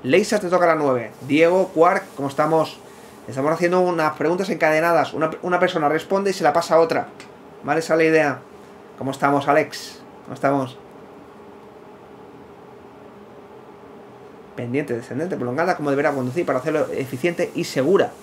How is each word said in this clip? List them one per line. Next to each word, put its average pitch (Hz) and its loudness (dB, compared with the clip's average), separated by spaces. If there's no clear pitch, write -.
Leisa 208 2
te 175 -6
toca 175 4
la 165 4
nueve. 127 -2
Diego, 165 4
Quark, 180 2
¿cómo 135 -4
estamos? 156 0
Estamos 135 -2
haciendo 175 2
unas 165 0
preguntas 180 -2
encadenadas. 160 2
Una, 160 -2
una 180 0
persona 165 2
responde 196 0
y 185 -4
se 165 -6
la 147 4
pasa 165 0
a 165 8
otra. 160 0
¿Vale? 151 0
Esa 160 0
es 165 2
la 160 4
idea. 151 4
¿Cómo 131 -4
estamos, 139 2
Alex? - 0
¿Cómo - -12
estamos? 135 -2
Pendiente, 131 -4
descendente, 151 -6
prolongada. 143 -2
¿Cómo 147 -2
deberá 143 0
conducir 135 -2
para 131 0
hacerlo 151 0
eficiente 165 -2
y 165 -2
segura? 147 2